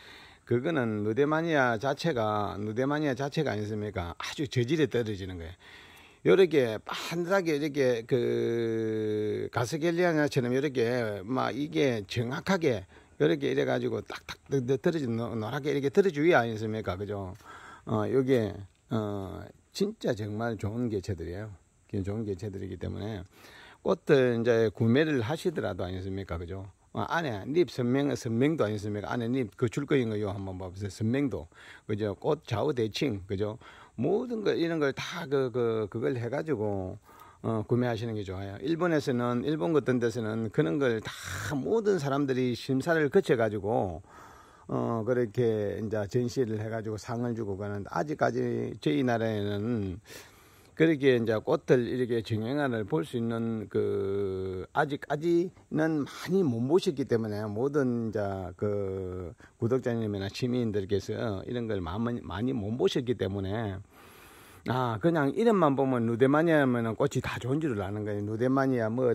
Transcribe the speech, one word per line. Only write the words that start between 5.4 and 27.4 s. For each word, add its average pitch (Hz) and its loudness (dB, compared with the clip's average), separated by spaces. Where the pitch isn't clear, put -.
요렇게 151 6
반듯하게 170 -2
이렇게 139 2
그 113 0
가스겔리아냐처럼 151 2
이렇게 123 0
막 120 -2
이게 135 0
정확하게 127 0
요렇게 143 2
이래가지고 127 0
딱딱 - -14
떨-, 135 2
떨어진 143 0
노-, 117 -4
노랗게 131 -4
이렇게 139 0
떨어지기 170 4
아니습니까? 110 0
그죠? 98 -6
어, 107 2
요게, 120 2
어, 101 -4
진짜 202 -2
정말 107 -4
좋은 117 -2
개체들이에요. 95 -6
그게 101 -2
좋은 104 -4
개체들이기 95 -6
때문에 95 -6
꽃들 131 4
이제 113 6
구매를 131 4
하시더라도 110 -2
아니습니까? 92 -6
그죠? 95 -8
어, - -4
안에 135 -2